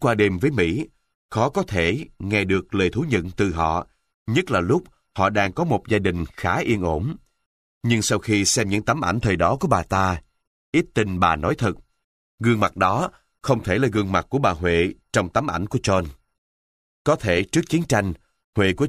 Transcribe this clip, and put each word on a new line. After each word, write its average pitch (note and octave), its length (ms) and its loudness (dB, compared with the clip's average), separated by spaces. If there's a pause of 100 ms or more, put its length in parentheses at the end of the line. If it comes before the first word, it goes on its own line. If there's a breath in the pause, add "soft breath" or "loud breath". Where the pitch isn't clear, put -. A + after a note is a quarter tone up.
qua A#2 140 2
đêm G#2 240 2
với C3 120 0
Mỹ, F#2+ 380 -2 (420)
khó A#2 180 0
có F#3+ 140 -2
thể G2+ 440 -2 (120)
nghe G2+ 260 -2
được F#2+ 300 -2
lời F#2 160 2
thú A#2+ 180 -4
nhận F#2 220 -2
từ G2 220 -2
họ, E2 340 -2 (400)
nhất C#3+ 240 -2
là G2 100 2
lúc A#2+ 240 0 (300)
họ G2 160 2
đang G2+ 220 0
có E3+ 120 -2
một B2 240 -2
gia G#2+ 100 2
đình F2+ 340 -2
khá F#2 240 -2
yên A2 260 0
ổn. F2 340 -2 (680)
Nhưng A#2 200 2
sau A2 160 0
khi G#2 260 0
xem G#2 240 0
những G#2 140 -2
tấm A2+ 180 0
ảnh A2 200 -2
thời G2+ 160 2
đó F2 200 2
của E3 120 -4
bà G2 140 0
ta, F#2+ 400 -2 (500)
ít E3+ 220 0
tin G2 260 -2
bà E2 160 2
nói E2+ 220 -2
thật. G#2 140 0 (640)
Gương A2 220 2
mặt F#2+ 160 -2
đó F#2+ 340 0 (320 soft breath)
không A#2+ 200 0
thể F#2+ 160 0
là C3 100 2
gương G2+ 240 0
mặt F#2 160 0
của C#3+ 100 0
bà A#2+ 120 2
Huệ F2 420 2 (200)
trong G2+ 160 0
tấm G#2 220 -2
ảnh F2 160 -4
của B2+ 120 -2
John. F#2 280 0 (1000)
Có D3 120 2
thể F#2 280 0
trước - 240 0
chiến E3 200 0
tranh, G2+ 240 0 (420)
Huệ F#2+ 180 2
của C3+ 160 0